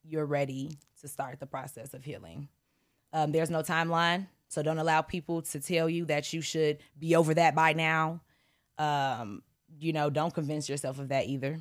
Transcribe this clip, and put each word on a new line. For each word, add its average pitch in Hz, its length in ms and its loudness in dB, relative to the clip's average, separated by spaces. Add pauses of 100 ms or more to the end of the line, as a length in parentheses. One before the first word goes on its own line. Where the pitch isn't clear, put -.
you're 156 220 -2
ready 143 520 -2 (220)
to 147 80 -16
start 135 320 -8
the 147 60 -10
process - 480 -12
of 131 100 -18
healing. 139 440 -12 (640)
Um, 151 220 0
there's 160 160 2
no 160 140 0
timeline, 170 640 2 (220)
so - 140 -4
don't 160 160 0
allow 160 220 4
people 165 400 -4
to 156 200 -8
tell 165 280 0
you 170 160 -2
that 151 300 -2
you 165 80 -4
should 151 340 0 (220)
be 160 180 4
over 160 160 6
that 160 220 6
by 160 180 6
now. 160 480 0 (560)
Um, 135 680 -2 (380)
you 160 140 -2
know, 151 160 2
don't 151 240 -2
convince 151 340 -4
yourself 139 300 -6
of 139 100 -8
that 135 180 0
either. 139 340 -4